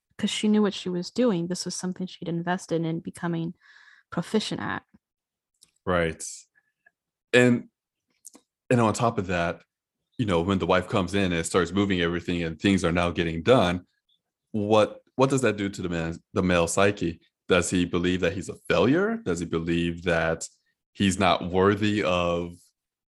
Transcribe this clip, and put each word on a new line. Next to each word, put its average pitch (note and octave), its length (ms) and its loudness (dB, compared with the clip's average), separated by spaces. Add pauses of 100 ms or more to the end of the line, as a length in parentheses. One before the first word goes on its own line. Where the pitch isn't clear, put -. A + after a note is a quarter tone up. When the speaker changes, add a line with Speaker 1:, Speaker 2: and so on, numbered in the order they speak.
(180)
Speaker 1:
'cause G3+ 120 -2
she - 180 -2
knew G#3+ 140 4
what G3+ 120 2
she - 160 -8
was F3+ 220 -6
doing. G3 360 0
This F3+ 180 -6
was F3+ 100 -8
something F#3 320 -8
she'd - 200 -14
invested E3+ 560 -2
in E3 160 -4
becoming E3+ 540 -6 (560)
proficient - 520 -4
at. - 220 -8 (1040)
Speaker 2:
Right. E2+ 380 0 (1080)
And, B2 360 4 (1000)
and A#2+ 120 4
on G#2+ 120 4
top A#2 240 0
of G2 100 -4
that, F2 340 -2 (560)
you B2 80 -2
know, F2 160 2
when G2 180 2
the F2 60 -2
wife F2+ 220 2
comes F#2 260 0
in G2 200 0
and E2 120 -2
starts F2 260 0
moving G2 300 0
everything E2+ 420 -2
and E2 160 -8
things F#2+ 260 2
are E2 60 2
now F2 200 0
getting E2 320 -4
done, F2+ 420 4 (640)
what, G#2 500 2 (140)
what C3+ 140 2
does C3+ 120 0
that G#2+ 160 0
do G2 120 -4
to G2 120 -10
the F2+ 80 -4
man, E2 280 -4 (160)
the G2 100 0
male F2 240 4
psyche? G2 520 0 (280)
Does F2+ 220 2
he F2+ 160 2
believe F2+ 360 -2
that E2+ 120 0
he's F2+ 160 -10
a - 60 -12 (140)
failure? E3 480 2
Does F#3 220 -4
he F2+ 60 -6
believe E2+ 580 -2
that E2 440 -2 (460)
he's F#2+ 260 0
not F2+ 320 2
worthy G2+ 520 2
of F2 520 -2 (540)